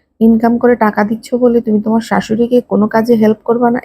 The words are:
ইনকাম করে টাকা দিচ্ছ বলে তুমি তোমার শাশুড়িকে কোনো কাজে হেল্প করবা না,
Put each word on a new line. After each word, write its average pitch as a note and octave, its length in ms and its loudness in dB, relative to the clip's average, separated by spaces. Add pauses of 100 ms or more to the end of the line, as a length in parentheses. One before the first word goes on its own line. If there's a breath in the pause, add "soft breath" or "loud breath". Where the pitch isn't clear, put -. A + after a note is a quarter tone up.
(200 soft breath)
ইনকাম A3+ 380 2
করে B3 180 2
টাকা G#3 280 0
দিচ্ছ A3 300 -6
বলে A#3+ 280 0
তুমি G#3+ 200 -2
তোমার A3 200 -2
শাশুড়িকে A3 600 -2
কোনো G3+ 260 0
কাজে A3+ 280 0
হেল্প G#3+ 280 2
করবা A#3+ 280 0
না, A#3+ 140 -2